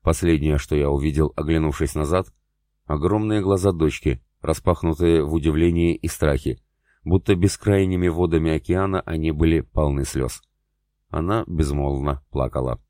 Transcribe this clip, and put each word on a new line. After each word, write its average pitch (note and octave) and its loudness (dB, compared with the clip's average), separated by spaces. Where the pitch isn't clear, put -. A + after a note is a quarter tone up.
Последнее, D#2 2
что D2+ -4
я C#2+ 2
увидел, D2 0
оглянувшись D#2 -2
назад, D2+ -2
огромные G#2 0
глаза F#2+ 2
дочки, D2+ -2
распахнутые E2 0
в D2+ -2
удивлении E2 2
и - -8
страхе, C#2 -2
будто F#2+ 2
бескрайними F#2 0
водами E2 2
океана F#2 -2
они D#2+ -4
были D#2+ 2
полны C#2+ -2
слез. B1+ -6
Она F#2+ -2
безмолвно C#2+ -2
плакала. B1+ -4